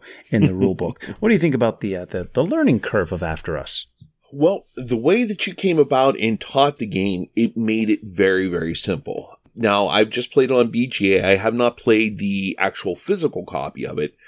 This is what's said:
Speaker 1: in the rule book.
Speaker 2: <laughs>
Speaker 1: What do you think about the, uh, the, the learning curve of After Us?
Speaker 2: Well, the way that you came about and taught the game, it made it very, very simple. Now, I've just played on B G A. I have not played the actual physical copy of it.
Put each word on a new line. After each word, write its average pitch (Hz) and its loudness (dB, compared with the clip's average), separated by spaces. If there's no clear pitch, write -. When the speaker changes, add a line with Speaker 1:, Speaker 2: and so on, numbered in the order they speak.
Speaker 1:
in 101 4
the 95 2
rule 95 2
book. - -6
Speaker 2:
<laughs> - -16
Speaker 1:
What 214 0
do 226 6
you 170 2
think 151 2
about 113 0
the, 98 -4
uh, 90 -8
the, 90 -8
the 131 2
learning 226 2
curve 95 -2
of 85 -4
After 80 -6
Us? - -8
Speaker 2:
Well, 160 0
the 120 -4
way 180 2
that 208 -4
you 180 -8
came 170 0
about 135 2
and 113 0
taught 143 0
the 117 -6
game, 95 -4
it 117 0
made 110 -2
it 104 0
very, 95 2
very 82 -4
simple. - -8
Now, 101 2
I've 110 2
just 123 -6
played 131 4
on 120 4
B 120 -2
G 98 2
A. 90 2
I 98 6
have 110 0
not 120 0
played 110 2
the 98 -4
actual 95 -4
physical 165 -4
copy 67 -8
of 76 -10
it. 76 -4